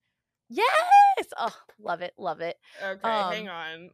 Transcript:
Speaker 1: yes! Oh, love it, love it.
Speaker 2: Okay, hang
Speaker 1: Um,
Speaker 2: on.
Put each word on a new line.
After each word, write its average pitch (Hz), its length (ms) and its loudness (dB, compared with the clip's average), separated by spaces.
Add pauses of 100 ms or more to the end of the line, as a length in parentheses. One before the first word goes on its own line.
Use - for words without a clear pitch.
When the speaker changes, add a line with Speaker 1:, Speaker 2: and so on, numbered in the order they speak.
(500)
Speaker 1:
yes! 311 160 0 (720)
Oh, 220 180 -4 (240)
love 185 220 -6
it, 175 160 -10
love 165 240 -6
it. 165 160 -6 (240)
Speaker 2:
Okay, 202 420 -2
hang 208 240 -6
Speaker 1:
Um, - 20 -12
Speaker 2:
on. 165 440 -12